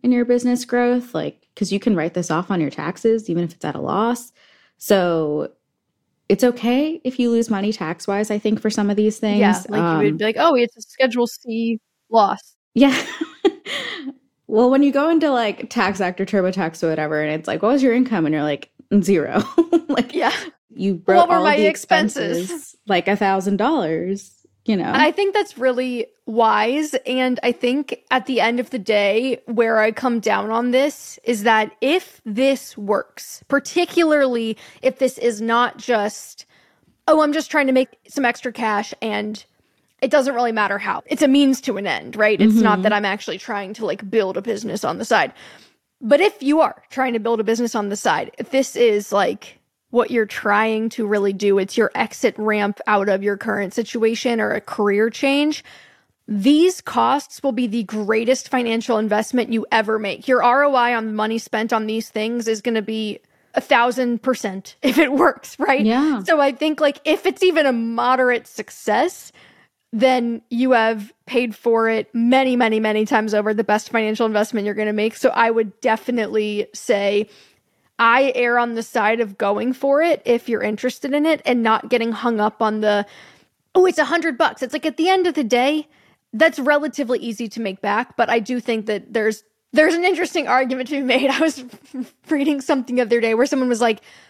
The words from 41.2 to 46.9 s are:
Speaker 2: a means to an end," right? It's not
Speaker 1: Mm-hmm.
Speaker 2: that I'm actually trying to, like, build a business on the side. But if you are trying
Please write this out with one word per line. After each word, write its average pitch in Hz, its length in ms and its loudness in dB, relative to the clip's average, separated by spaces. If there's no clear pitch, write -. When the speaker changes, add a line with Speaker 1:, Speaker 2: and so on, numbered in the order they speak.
Speaker 2:
a 294 80 6
means 269 340 4
to 214 140 -4
an 196 100 -6
end," 120 300 -6
right? 214 240 4
It's 214 140 6
not 220 220 4
Speaker 1:
Mm-hmm. 185 80 0
Speaker 2:
that 214 100 2
I'm 208 100 0
actually 196 340 -6
trying 202 360 -10
to, 226 100 -8
like, 196 240 -6
build 190 300 0
a 196 40 -4
business 214 420 -6
on 165 140 -4
the 226 60 -10
side. 175 280 0
But 285 220 4
if 403 200 0
you 294 200 4
are - 260 -2
trying 262 240 -2